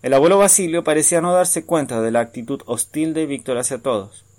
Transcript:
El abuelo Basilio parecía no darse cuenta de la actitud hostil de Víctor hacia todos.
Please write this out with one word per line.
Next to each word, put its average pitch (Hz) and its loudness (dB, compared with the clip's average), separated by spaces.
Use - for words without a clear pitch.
El 131 0
abuelo 170 6
Basilio 180 2
parecía 156 0
no 175 -2
darse 180 0
cuenta 135 -2
de 113 -2
la 117 2
actitud 120 -6
hostil 151 -6
de 160 -2
Víctor 135 -6
hacia 123 -4
todos. 113 -6